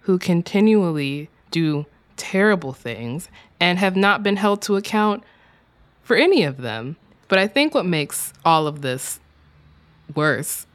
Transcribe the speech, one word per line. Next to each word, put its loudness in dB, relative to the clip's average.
who 0
continually 2
do 0
terrible 0
things -10
and 2
have 0
not 2
been 0
held 0
to -2
account -2
for 0
any 4
of -4
them. -8
But 2
I 2
think 0
what 0
makes -4
all 4
of -8
this -8
worse -2